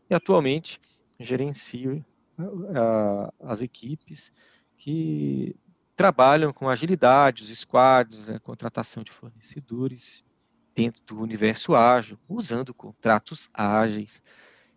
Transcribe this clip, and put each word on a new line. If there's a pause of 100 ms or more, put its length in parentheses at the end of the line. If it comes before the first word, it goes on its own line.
e
atualmente (400)
gerencio, (680)
a, (180)
as
equipes (460)
que (360)
trabalham
com
agilidade,
os
squads,
a
contratação
de
fornecedores (480)
dentro
do
universo
ágil, (120)
usando
contratos
ágeis, (540)